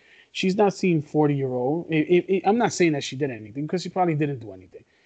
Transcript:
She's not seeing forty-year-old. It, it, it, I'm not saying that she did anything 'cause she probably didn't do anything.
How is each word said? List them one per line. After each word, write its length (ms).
She's 240
not 180
seeing 260
forty-year-old. 920
It, 180
it, 200
it, 180
I'm 120
not 140
saying 200
that 120
she 100
did 160
anything 380
'cause 140
she 60
probably 260
didn't 260
do 120
anything. 320